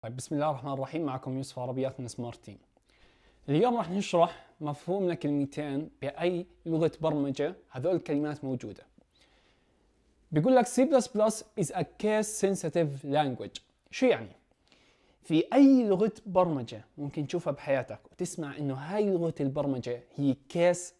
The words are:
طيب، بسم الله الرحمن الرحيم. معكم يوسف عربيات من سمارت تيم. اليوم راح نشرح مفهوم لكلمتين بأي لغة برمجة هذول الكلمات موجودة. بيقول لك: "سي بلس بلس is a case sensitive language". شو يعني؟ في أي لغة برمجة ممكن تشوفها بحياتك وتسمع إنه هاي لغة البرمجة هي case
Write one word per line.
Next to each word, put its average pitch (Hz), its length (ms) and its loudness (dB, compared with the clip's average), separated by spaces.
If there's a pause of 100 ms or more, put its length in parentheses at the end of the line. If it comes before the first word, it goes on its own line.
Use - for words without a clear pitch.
طيب، 120 140 -10
بسم 131 200 -6
الله 147 140 2
الرحمن 139 240 -4
الرحيم. 135 320 -4
معكم 131 320 -6
يوسف 135 220 -10
عربيات 127 400 -4
من 123 80 -8
سمارت 120 380 -12
تيم. 101 120 -18 (920)
اليوم 226 280 4
راح 165 120 -4
نشرح 175 560 0 (160)
مفهوم 175 480 -2
لكلمتين 147 800 -2 (120)
بأي 175 440 -2 (200)
لغة 165 260 2 (100)
برمجة 147 540 0 (140)
هذول 156 260 -2
الكلمات 147 480 -2
موجودة. 120 400 -6 (1500)
بيقول 170 240 4
لك: 240 120 6
"سي 262 180 4
بلس - 220 2
بلس 214 380 0 (160)
is 147 120 -2
a 175 100 -2 (200)
case 214 420 0
sensitive 160 600 0
language". 139 560 -2 (300)
شو - 140 0
يعني؟ 113 260 2 (920)
في 160 200 2 (100)
أي 269 340 8
لغة 202 240 2 (140)
برمجة 156 600 0 (120)
ممكن 143 300 -6
تشوفها 165 260 -4
بحياتك 131 460 -2 (120)
وتسمع 156 460 -8
إنه 143 160 -4
هاي 190 360 -2
لغة 170 300 0
البرمجة 135 640 -2 (120)
هي 139 200 2 (180)
case 175 460 2